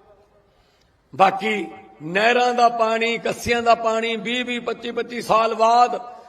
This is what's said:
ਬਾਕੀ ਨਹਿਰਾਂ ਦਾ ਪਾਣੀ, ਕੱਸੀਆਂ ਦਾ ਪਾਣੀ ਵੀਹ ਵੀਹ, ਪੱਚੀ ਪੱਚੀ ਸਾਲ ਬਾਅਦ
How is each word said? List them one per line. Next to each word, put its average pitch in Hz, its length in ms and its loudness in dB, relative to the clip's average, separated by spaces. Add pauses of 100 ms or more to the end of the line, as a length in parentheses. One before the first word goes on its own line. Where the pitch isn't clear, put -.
(1160)
ਬਾਕੀ 190 520 2 (360)
ਨਹਿਰਾਂ 233 520 2
ਦਾ 240 140 4
ਪਾਣੀ, 226 500 0
ਕੱਸੀਆਂ 233 440 -2
ਦਾ 233 120 4
ਪਾਣੀ 226 420 -2
ਵੀਹ 233 280 -6
ਵੀਹ, 240 160 -6
ਪੱਚੀ 240 300 -8
ਪੱਚੀ 240 320 -8
ਸਾਲ 226 320 2
ਬਾਅਦ 233 600 2 (120)